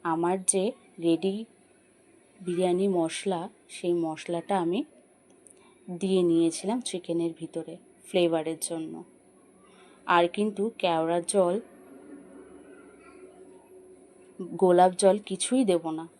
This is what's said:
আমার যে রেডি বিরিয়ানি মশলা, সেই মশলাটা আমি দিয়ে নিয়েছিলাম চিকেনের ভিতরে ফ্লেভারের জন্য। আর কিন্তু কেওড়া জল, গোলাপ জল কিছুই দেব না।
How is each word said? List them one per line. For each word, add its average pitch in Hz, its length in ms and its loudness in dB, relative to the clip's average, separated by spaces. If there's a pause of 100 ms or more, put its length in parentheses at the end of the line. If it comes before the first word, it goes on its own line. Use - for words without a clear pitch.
আমার 170 400 0
যে 190 200 0 (360)
রেডি 175 460 0 (920)
বিরিয়ানি 180 480 0
মশলা, 175 540 -2 (280)
সেই 175 240 -4
মশলাটা 165 640 -4
আমি 175 200 0 (1080)
দিয়ে 185 320 0
নিয়েছিলাম 170 600 0
চিকেনের 170 580 -4
ভিতরে 160 340 -10 (340)
ফ্লেভারের 165 540 0
জন্য। 160 420 -8 (1000)
আর 175 220 4
কিন্তু 208 360 -2 (140)
কেওড়া 170 440 0
জল, 180 340 2 (3000)
গোলাপ 180 420 6
জল 196 200 6
কিছুই 208 480 -2
দেব 170 240 2
না। 160 160 -6 (140)